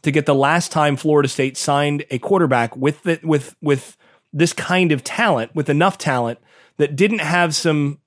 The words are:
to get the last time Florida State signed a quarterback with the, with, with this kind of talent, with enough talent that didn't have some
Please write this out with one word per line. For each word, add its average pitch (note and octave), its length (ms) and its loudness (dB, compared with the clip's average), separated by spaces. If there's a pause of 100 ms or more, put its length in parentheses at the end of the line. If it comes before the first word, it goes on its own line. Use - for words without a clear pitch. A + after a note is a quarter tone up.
to D#3+ 80 -2
get D3 160 0
the D3 80 2
last C#3+ 380 2
time D3 240 0
Florida D3 340 2
State C3+ 280 -2
signed D3 520 -2
a C3 80 -4
quarterback C3 580 0
with C3+ 280 -4
the, E3 180 -2
with, D3+ 400 -2
with C#3+ 360 -2 (360)
this D#3 180 2
kind F3+ 400 0
of C3+ 120 0
talent, D#3+ 500 -2
with D3+ 160 -4
enough E3 300 0
talent A#2+ 400 -2 (380)
that D3 180 0
didn't G3+ 240 2
have E3 340 0
some D3 520 -2